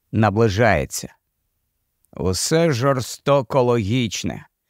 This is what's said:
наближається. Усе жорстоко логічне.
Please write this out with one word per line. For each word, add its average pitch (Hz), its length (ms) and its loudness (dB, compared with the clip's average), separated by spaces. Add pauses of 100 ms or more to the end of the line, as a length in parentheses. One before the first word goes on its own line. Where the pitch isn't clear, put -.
(120)
наближається. 104 1040 0 (960)
Усе 156 580 0
жорстоко 135 920 0
логічне. 120 840 -2 (240)